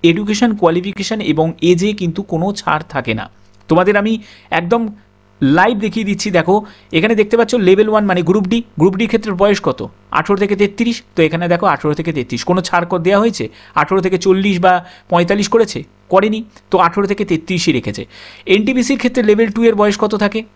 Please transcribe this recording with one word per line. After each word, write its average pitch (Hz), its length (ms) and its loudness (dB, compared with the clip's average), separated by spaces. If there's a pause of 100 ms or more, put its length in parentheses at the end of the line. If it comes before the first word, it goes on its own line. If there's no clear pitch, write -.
এডুকেশন 208 520 2
কোয়ালিফিকেশন 190 640 -2
এবং 160 400 0
এজে 180 320 2
কিন্তু 190 300 -4
কোনো 180 300 -4
ছাড় 156 360 -4
থাকে 123 240 -4
না। 107 160 -8 (380)
তোমাদের 180 300 2
আমি 220 220 0 (300)
একদম 220 380 -2 (540)
লাইভ 180 360 2
দেখিয়ে 214 280 -4
দিচ্ছি। 202 260 -4
দেখো, 180 340 0 (260)
এখানে 202 240 2
দেখতে 214 220 2
পাচ্ছ 233 180 2
লেভেল 202 340 4
ওয়ান 214 160 2
মানে 175 160 0
গ্রুপ 190 220 2
ডি, 233 200 -2 (160)
গ্রুপ 190 160 4
ডির 214 120 -2
ক্ষেত্রে 220 240 -2
বয়স 196 320 2
কত? - 240 -4 (240)
আঠারো 190 280 0
থেকে 202 160 0
তেত্রিশ। 208 480 -2 (120)
তো 170 80 4
এখানে 170 240 0
দেখো, 175 180 0
আঠারো 151 280 0
থেকে 160 200 -4
তেত্রিশ, 123 300 -6
কোনো 180 180 0
ছাড় 175 240 -2
কর 180 140 -2
দেওয়া 196 200 2
হয়েছে? 214 300 -2 (260)
আঠারো 180 260 0
থেকে 185 160 0
চল্লিশ 190 420 2
বা 180 260 2 (240)
পঁয়তাল্লিশ 180 400 0
করেছে? 226 340 0 (260)
করেনি, 214 340 0 (280)
তো 190 60 2
আঠারো 185 300 0
থেকে 202 180 -4
তেত্রিশই 175 460 -2
রেখেছে। 107 340 -4 (400)
এনটিপিসির 247 520 0
ক্ষেত্রে 247 260 -2
লেভেল 214 260 2
টু 226 140 -2
এর 226 120 4
বয়স 208 240 0
কত 214 160 -2
থাকে? 208 280 -2 (120)